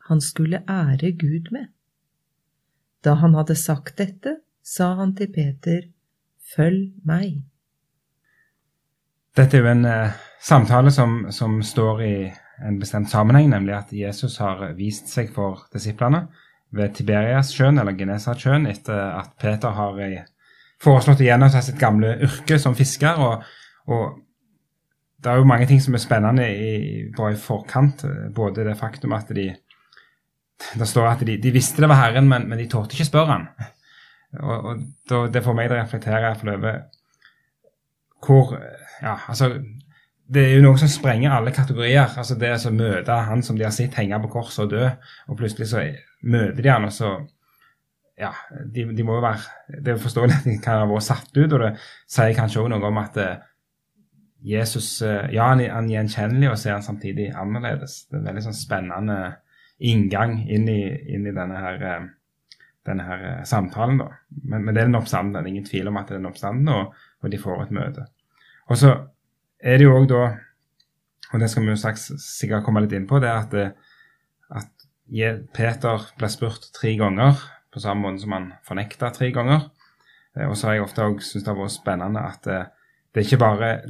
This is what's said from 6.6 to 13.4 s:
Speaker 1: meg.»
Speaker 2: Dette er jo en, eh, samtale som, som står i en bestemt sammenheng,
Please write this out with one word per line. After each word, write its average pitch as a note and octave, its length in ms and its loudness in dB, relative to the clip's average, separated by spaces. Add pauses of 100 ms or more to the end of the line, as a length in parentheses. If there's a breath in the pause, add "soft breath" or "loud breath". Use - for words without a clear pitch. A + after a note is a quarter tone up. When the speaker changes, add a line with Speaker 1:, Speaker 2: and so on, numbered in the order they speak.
Speaker 1:
meg.» D#3+ 400 -2 (1900)
Speaker 2:
Dette C3+ 240 8
er - 0 -
jo A#2+ 160 4
en, A#2+ 80 4
eh, A2 320 0 (240 loud breath)
samtale B2 500 6
som, A#2 380 2
som G#2+ 320 -2
står A2 480 -2
i F#2+ 240 -4 (320 loud breath)
en G2+ 160 -4
bestemt G#2 320 -6
sammenheng, B2+ 400 6